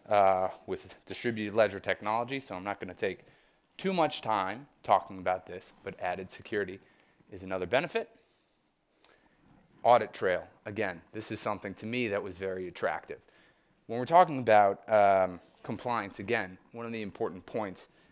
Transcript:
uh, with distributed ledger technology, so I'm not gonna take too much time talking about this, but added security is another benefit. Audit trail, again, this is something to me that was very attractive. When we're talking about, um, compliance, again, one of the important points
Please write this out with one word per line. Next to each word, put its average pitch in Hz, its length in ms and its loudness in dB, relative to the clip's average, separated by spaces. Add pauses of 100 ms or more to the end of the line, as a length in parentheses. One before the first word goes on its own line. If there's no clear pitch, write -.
uh, 95 400 4 (180)
with 95 280 -8 (100)
distributed 107 500 -6
ledger 104 240 2
technology, 113 640 -2
so 107 140 -12
I'm 92 100 -8
not 101 160 -4
gonna 90 140 -10
take 95 320 -4 (500)
too 190 160 -2
much 160 300 0
time 107 440 -2 (160)
talking 95 360 2
about 92 280 -2
this, - 360 -16
but 95 180 -10
added 92 300 -6
security 98 500 -6 (500)
is 95 120 -16
another 95 240 -4
benefit. 160 420 -2 (1700)
Audit 113 320 6
trail, 90 340 0 (160)
again, 98 380 -6 (100)
this 107 180 -10
is 107 80 -6
something 101 360 -6
to - 100 -16
me 120 240 -4
that 98 140 -2
was 95 140 -10
very 92 320 -6
attractive. 82 500 -6 (720)
When 117 100 -6
we're 123 80 -4
talking 160 320 6
about, 107 520 4
um, 95 480 6 (240)
compliance, 110 580 -6
again, 98 360 -2 (160)
one 117 140 -10
of 117 60 -8
the 110 100 -6
important 95 420 -6
points 101 440 -8 (240)